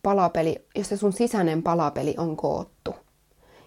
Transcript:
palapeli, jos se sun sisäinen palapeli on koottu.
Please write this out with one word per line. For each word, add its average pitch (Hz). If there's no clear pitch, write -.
palapeli, 175
jos 202
se 202
sun 202
sisäinen 185
palapeli 147
on 160
koottu. 175